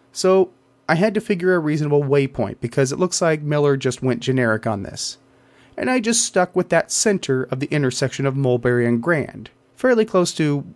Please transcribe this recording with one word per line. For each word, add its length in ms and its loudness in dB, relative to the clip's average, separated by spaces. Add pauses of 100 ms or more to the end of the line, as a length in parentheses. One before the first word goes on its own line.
(140)
So 380 2 (360)
I 80 2
had 200 2
to 60 0
figure 320 0
a 60 2
reasonable 440 0
waypoint 580 0
because 300 -2
it 80 -8
looks 220 -2
like 200 0
Miller 340 2
just 260 -4
went 200 0
generic 440 0
on 180 -4
this. 340 -10 (580)
And 140 -4
I 100 2
just 240 0
stuck 320 0
with 140 0
that 220 0
center 520 0
of 160 -6
the 80 -4
intersection 580 -2
of 120 -2
Mulberry 480 2
and 180 2
Grand, 460 -4 (260)
fairly 300 2
close 300 0
to 300 0 (100)